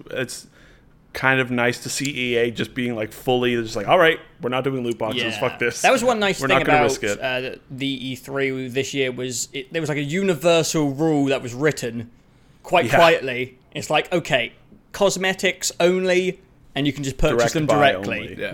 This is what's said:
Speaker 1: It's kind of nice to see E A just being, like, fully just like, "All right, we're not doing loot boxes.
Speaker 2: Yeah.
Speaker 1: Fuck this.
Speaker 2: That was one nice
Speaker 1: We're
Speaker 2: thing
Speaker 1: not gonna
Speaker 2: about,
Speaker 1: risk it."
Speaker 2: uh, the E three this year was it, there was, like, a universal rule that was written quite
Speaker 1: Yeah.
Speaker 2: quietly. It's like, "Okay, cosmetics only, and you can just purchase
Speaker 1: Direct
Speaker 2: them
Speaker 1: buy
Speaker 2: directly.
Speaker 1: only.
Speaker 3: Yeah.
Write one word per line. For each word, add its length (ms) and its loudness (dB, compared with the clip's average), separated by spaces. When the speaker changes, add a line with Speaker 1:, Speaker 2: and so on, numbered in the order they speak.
Speaker 1:
It's 360 -8
kind 260 2
of 100 0
nice 300 0
to 100 -10
see 440 -4
E 40 0
A 140 2
just 240 -6
being, 200 -4
like, 160 -6
fully 440 0
just 200 -4
like, 120 -4
"All 100 6
right, 220 4
we're 100 -4
not 120 -2
doing 200 -2
loot 160 -4
boxes. 240 -2
Speaker 2:
Yeah. 160 -4
Speaker 1:
Fuck 180 -2
this. 240 -2
Speaker 2:
That 100 4
was 120 2
one 160 2
nice 200 0
Speaker 1:
We're 100 -2
Speaker 2:
thing 100 4
Speaker 1:
not 80 0
gonna 100 4
Speaker 2:
about, 120 4
Speaker 1:
risk 140 -4
it." 160 -2
Speaker 2:
uh, 360 -4
the 400 -6
E 40 -8
three 520 -4
this 260 -4
year 180 0
was 400 -6
it, 220 -10
there 80 -2
was, 80 -2
like, 80 -2
a 60 -2
universal 880 2
rule 340 2
that 160 2
was 140 -8
written 560 -2
quite 240 2
Speaker 1:
Yeah. 120 2
Speaker 2:
quietly. 600 2
It's 160 -6
like, 240 0
"Okay, 400 0
cosmetics 880 0
only, 600 2
and 100 0
you 80 0
can 100 -8
just 140 -4
purchase 200 2
Speaker 1:
Direct 180 2
Speaker 2:
them 100 0
Speaker 1:
buy 100 4
Speaker 2:
directly. 260 -4
Speaker 1:
only. 200 -10
Speaker 3:
Yeah. 140 -6